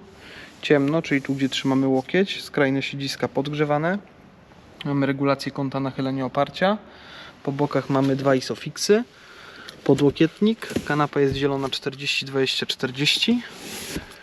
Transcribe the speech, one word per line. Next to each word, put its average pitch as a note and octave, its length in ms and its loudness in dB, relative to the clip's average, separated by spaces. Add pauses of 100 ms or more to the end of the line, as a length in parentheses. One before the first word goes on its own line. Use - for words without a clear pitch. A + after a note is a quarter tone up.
(600)
ciemno, D3 400 4
czyli C#3 200 0
tu, C#3 140 -2
gdzie C3+ 140 0
trzymamy C3+ 380 2
łokieć, C3+ 560 0
skrajne C3+ 380 0
siedziska C#3 460 -4
podgrzewane. D3 720 0 (880)
Mamy C#3+ 200 2
regulację C#3 460 0
kąta C3+ 280 -4
nachylenia C3+ 460 -4
oparcia. F#3 520 0 (680)
Po C#3+ 80 -2
bokach C#3 380 0
mamy C3+ 260 2
dwa C3+ 200 2
isofixy, D3+ 680 0 (800)
podłokietnik, C#3+ 840 4 (180)
kanapa D3 340 0
jest C#3 140 4
dzielona C#3 360 0
czterdzieści C#3 560 -4
dwadzieścia C3+ 400 0
czterdzieści. D3 800 0 (800)